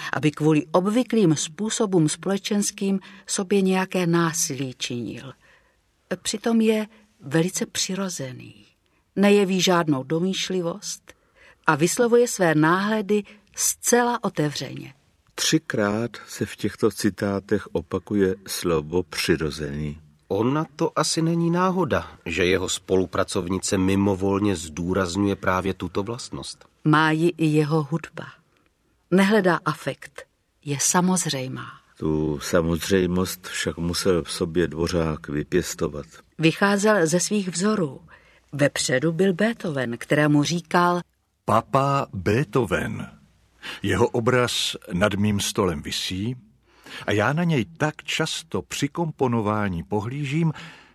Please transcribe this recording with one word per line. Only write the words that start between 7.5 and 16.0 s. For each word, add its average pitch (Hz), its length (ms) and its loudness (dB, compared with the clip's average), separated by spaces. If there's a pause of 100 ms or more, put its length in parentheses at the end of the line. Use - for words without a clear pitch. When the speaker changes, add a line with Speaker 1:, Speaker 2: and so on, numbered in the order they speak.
Speaker 1:
přirozený. 135 1000 -8 (500)
Nejeví 196 460 6
žádnou 165 420 2
domýšlivost 175 1080 -4 (540)
a 156 80 6
vyslovuje 233 520 4
své 170 280 2
náhledy 202 680 2 (320)
zcela 240 680 0
otevřeně. 143 680 -4 (420)
Speaker 2:
Třikrát 113 760 0 (160)